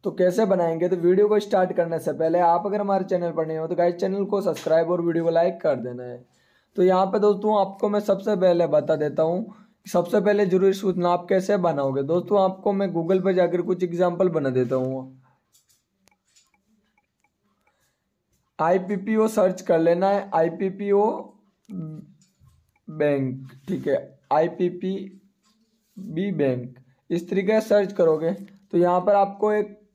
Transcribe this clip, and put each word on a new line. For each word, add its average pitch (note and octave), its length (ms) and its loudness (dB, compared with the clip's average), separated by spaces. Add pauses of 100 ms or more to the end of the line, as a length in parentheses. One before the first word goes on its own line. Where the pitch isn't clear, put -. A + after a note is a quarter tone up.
तो G3 80 -2
कैसे F#3 340 2
बनाएंगे, E3+ 420 0
तो F#3 100 0
video F#3 300 4
को G#3 120 4
start F#3+ 320 0
करने E3 280 -2
से D#3+ 140 -4
पहले D#3+ 260 0
आप F3 260 2
अगर G3+ 140 -2
हमारे G3 260 0
channel F3 260 -2
पर D#3+ 140 -2
नए D#3+ 100 -6
हो D#3+ 100 -6
तो E3 80 -6
गाइस, F3 220 2
channel F#3+ 280 -2
को G3+ 180 -2
subscribe E3 480 0
और F3 120 0
video E3+ 220 0
को E3+ 60 2
लाइक E3+ 300 0
कर D3 180 0
देना B2 240 -10
है। B2 220 -14 (520)
तो F#3+ 60 2
यहाँ F#3 240 4
पे G3 140 -2
दोस्तों, G#3 400 2
आपको G3 280 -2
मैं G#3 140 0
सबसे G3 340 0
पहले F3 320 4
बता D3+ 300 2
देता D3+ 240 -2
हूँ, F3 320 -4 (320)
सबसे F3 340 0
पहले G3+ 260 2
जरूरी F#3+ 280 4
सूचना F3+ 360 -2
आप F3 180 -2
कैसे F#3+ 300 2
बनाओगे। C#3 460 0
दोस्तों, F3 380 0
आपको F#3+ 300 0
मैं G3 180 -2
Google E3+ 340 0
पे F#3+ 100 2
जाकर F3 300 0
कुछ F3+ 200 -2
example F3 460 0
बना D3 220 -2
देता B2+ 240 0
हूँ। C3 440 -6 (3500)
आईपीपीओ G3 720 0
सर्च F#3+ 320 0
कर E3 180 2
लेना F3 280 2
है, G3+ 260 -2
आईपीपीओ G3 720 0 (640)
बैंक, D3 1800 -8 (160)
ठीक C3+ 200 -4
है, C3+ 80 2 (360)
आईपीपीबी F#3 2000 -6
Bank, B2+ 420 -2 (360)
इस E3+ 200 -4
तरीके G3+ 300 2
से A3 80 -12
search G3+ 240 2
करोगे E3 400 2
तो - 460 -6
यहाँ F3 220 4
पर F3+ 140 2
आपको G3+ 380 2
एक G#3 260 -2 (160)